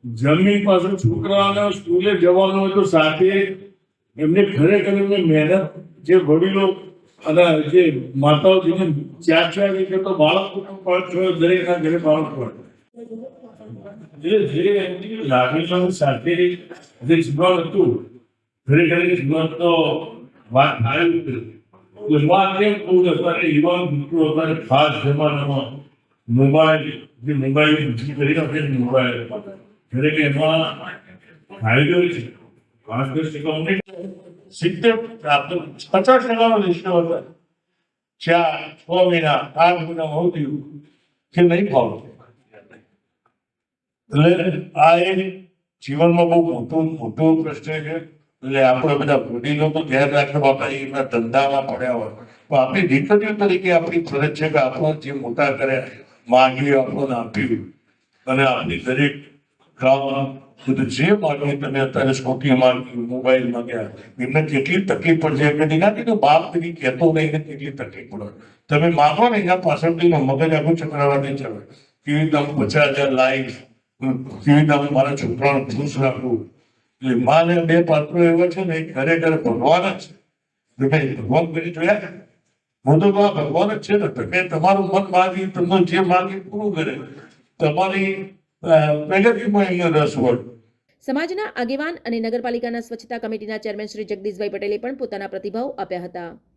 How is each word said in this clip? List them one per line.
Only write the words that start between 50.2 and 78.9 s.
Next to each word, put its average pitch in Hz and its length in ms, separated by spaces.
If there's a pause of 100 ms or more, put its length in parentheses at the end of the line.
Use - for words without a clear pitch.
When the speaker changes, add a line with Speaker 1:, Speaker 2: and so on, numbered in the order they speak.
Speaker 1:
બાપા, 135 280
એમના 135 360
ધંધામાં 135 640
પડ્યા 123 260
હોય. 107 180 (320)
પણ 143 140
આપણી 175 300
દીકરીઓ 208 460
તરીકે 190 380
આપણી 165 320
ફરજ 143 320
છે 151 140
કે 147 100
આપણો 139 340
જે 139 200
મોટા 135 380
કર્યા 135 520 (240)
માગી 131 440
આપણને 135 440
આપ્યું. 113 480 (640)
અને 131 160
આપણી 139 360
દરેક 135 360 (640)
કામ, 135 600 (280)
બધું 131 220
જે 151 240
માગ્યું 143 460
તમે 135 200
અત્યારે 135 340
સ્કૂટી 131 420
માગી, 127 540
મોબાઈલ 127 420
માગ્યા, 117 380 (300)
એમને 131 240
કેટલી 147 420
તકલીફ 160 360
પડશે. 151 220
એમને 151 220
નહીં 156 160
લાગે 214 220
કે 226 120
બાપ 160 280 (100)
તરીકે 170 280
કહેતો 131 320
નહીં 156 200
ને 156 60
કેટલી 143 320
તકલીફ 95 400
પડે. 101 180 (400)
તમે 151 200
માગો 160 400
ને 220 80
એના 185 300
પાછળથી 165 400
એનો 160 120
મગજ 139 340
આખું 156 220
ચક્રાવા 143 460
નહીં 135 160
ચાલે. 110 240 (460)
કેવી 147 120
રીતે 151 180
હું 143 200
પચાસ 139 400
હજાર 139 140
લાવીશ, 131 500 (400)
કેવી 131 580
રીતે 151 160
હું 143 160
મારા 139 240
છોકરાઓને 135 480 (120)
ખુશ 139 240
રાખું. 123 420 (600)
એટલે 131 140
માને 160 400 (100)
બે 170 180
પાત્રો 160 400
એવા 170 240
છે 180 180
ને, 160 100
એ 160 180